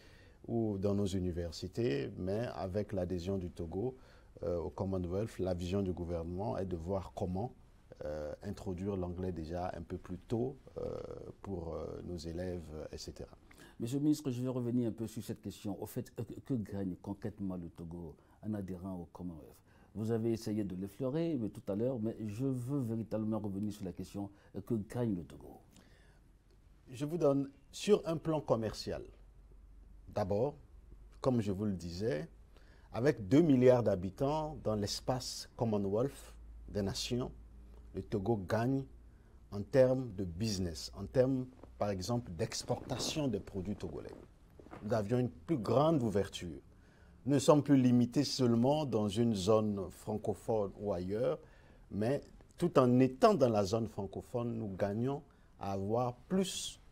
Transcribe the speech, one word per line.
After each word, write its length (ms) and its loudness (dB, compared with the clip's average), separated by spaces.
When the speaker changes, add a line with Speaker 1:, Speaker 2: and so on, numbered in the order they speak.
Speaker 1:
ou 320 0
dans 160 2
nos 120 2
universités. 1120 -2
Mais 380 -2
avec 380 -2
l'adhésion 460 -2
du 120 -6
Togo, 460 -4
euh, 140 0
au 120 -4
Commonwealth, 680 -2
la 140 0
vision 280 0
du 100 0
gouvernement 640 -4
est 100 -2
de 100 -4
voir 380 -4
comment, 380 -2
euh, 280 -6
introduire 520 -4
l'anglais 360 -4
déjà 420 -4
un 80 -8
peu 160 -6
plus 200 -10
tôt, 380 -2
euh, 240 -6
pour, 320 -6
euh, 300 -6
nos 120 -6
élèves, 760 -6
et 60 -8
cetera. 380 -12
Speaker 2:
Monsieur 180 -2
le 60 0
ministre, 260 2
je 120 -2
vais 60 -2
revenir 400 2
un 40 0
peu 140 -6
sur 160 -8
cette 180 -8
question. 400 -8
Au 60 -6
fait, 320 -8
euh, 60 -6
que, 300 -6
que 0 -
gagne 480 -2
concrètement 540 -6
le 140 -8
Togo 440 -12
en 100 -4
adhérant 400 -6
au 180 -10
Commonwealth ? 440 -12
Vous 180 -2
avez 200 2
essayé 300 -2
de 140 -4
l'effleurer, 640 -2
mais 80 -2
tout 180 -10
à 80 0
l'heure, 240 0
mais 180 -2
je 180 -4
veux 360 -2
véritablement 600 -2
revenir 320 -4
sur 120 -10
la 80 -4
question, 380 -8
euh, 40 -6
que 140 -2
gagne 420 0
le 80 -6
Togo ? 340 -16
Speaker 1:
Je 140 -6
vous 140 -2
donne, 320 4
sur 340 4
un 100 0
plan 240 0
commercial, 640 0
d'abord, 460 2
comme 200 4
je 100 0
vous 140 -2
le 100 0
disais, 540 -4
avec 360 0
deux 140 10
milliards 400 10
d'habitants 840 0
dans 100 2
l'espace 800 -2
Commonwealth 800 0
des 140 -2
nations, 480 -2
le 80 -4
Togo 340 0
gagne 480 0
en 120 -6
termes 520 4
de 100 -4
business, 720 -2
en 100 -6
termes, 400 2
par 120 2
exemple, 420 -2
d'exportation 960 -2
des 120 0
produits 360 -4
togolais. 380 -8
Nous 100 -4
avions 260 2
une 120 2
plus 260 -2
grande 460 4
ouverture. 580 -2
Nous 100 2
ne 40 6
sommes 240 8
plus 180 6
limités 440 6
seulement 600 4
dans 240 2
une 260 4
zone 560 4
francophone 880 -2
ou 140 -2
ailleurs, 460 -2
mais 300 0
tout 220 2
en 220 8
étant 340 6
dans 140 6
la 160 4
zone 240 0
francophone, 640 -6
nous 140 -6
gagnons 540 -2
à 140 -6
avoir 420 0
plus 640 -2